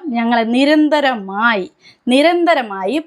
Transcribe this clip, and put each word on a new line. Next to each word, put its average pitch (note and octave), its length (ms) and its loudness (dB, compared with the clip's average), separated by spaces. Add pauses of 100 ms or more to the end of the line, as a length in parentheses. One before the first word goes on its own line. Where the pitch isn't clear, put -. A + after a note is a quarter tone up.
ഞങ്ങളെ A#3 360 0
നിരന്തരമായി, A#3+ 1200 0 (400)
നിരന്തരമായി C#4 1000 0